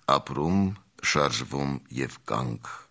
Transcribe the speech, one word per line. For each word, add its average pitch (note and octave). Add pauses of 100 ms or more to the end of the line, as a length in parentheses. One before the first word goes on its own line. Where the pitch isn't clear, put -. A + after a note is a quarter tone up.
ապրում, C#2+ (400)
շարժվում C#2 (180)
և B1+
կանք։ A#1 (180)